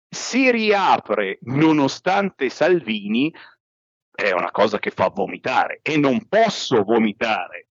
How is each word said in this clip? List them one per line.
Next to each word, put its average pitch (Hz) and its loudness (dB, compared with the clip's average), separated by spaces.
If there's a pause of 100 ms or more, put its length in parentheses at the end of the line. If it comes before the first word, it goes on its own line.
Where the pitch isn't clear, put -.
"si 254 0
riapre 160 0
nonostante 151 0
Salvini" 123 0 (800)
è 101 -2
una 92 -2
cosa 104 0
che - -6
fa 92 0
vomitare 98 -4
e 151 -2
non 135 0
posso 190 0
vomitare. 104 -2